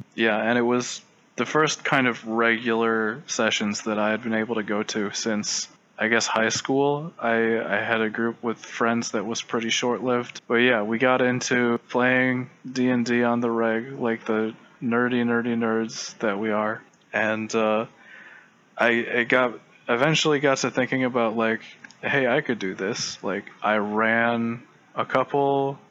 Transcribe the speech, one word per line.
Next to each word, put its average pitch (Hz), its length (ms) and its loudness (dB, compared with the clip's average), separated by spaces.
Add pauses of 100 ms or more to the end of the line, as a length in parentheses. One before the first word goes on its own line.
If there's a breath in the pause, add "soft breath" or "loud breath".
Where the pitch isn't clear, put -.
(140)
Yeah, 110 240 2
and 113 180 2
it 120 60 4
was 123 400 0 (320)
the - 120 -2
first 151 360 2
kind 135 240 2
of 117 220 0
regular 113 960 2
sessions 107 560 -2
that 107 160 -2
I 107 120 2
had 110 120 -2
been 113 120 -4
able 110 220 -2
to 110 60 -2
go 104 200 -2
to 104 300 -4
since, - 560 -4 (300)
I 110 100 0
guess, 113 180 2
high 113 240 0
school. 143 680 -2
I, 113 400 0
I 101 240 -2
had 110 200 0
a 107 80 0
group 117 320 -4
with 117 160 -4
friends 117 540 -2
that 104 120 -2
was 113 160 -6
pretty 113 300 -4
short-lived. 123 760 -2
But 123 100 0
yeah, 120 260 4
we 113 160 -2
got 127 240 4
into 123 680 0
playing 127 640 0 (200)
D 127 200 0
and 120 160 2
D 120 180 2
on 120 160 2
the 120 100 0
reg, 113 480 -2
like 113 280 -2
the 110 280 0 (280)
nerdy, 120 420 2
nerdy 117 320 0
nerds 113 640 -2
that 101 200 -2
we 110 120 -2
are. 107 320 -2 (280)
And, 110 440 -2
uh, 110 320 2 (920 loud breath)
I, 117 300 2 (140)
I 117 40 2
got, 123 340 2 (300)
eventually 147 520 2
got 135 180 4
to 127 120 -2
thinking 131 340 0
about, 117 340 0
like, 113 240 0 (400)
"Hey, 135 240 0
I 131 160 2
could 113 160 -2
do 95 160 -4
this." - 480 -6
Like, 98 220 -4 (180)
I 107 140 2
ran 117 840 0 (320)
a 117 120 -4
couple 139 720 0 (120)